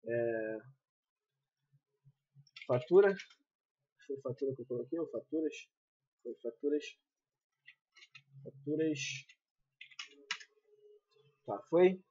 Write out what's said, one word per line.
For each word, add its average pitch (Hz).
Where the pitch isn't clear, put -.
É, 113
fatura. 190
Foi 135
fatura 135
que 123
eu 120
coloquei, 123
ou 151
faturas? 151
Foi 117
faturas. 143
Faturas. 151
Tá, 104
foi. 185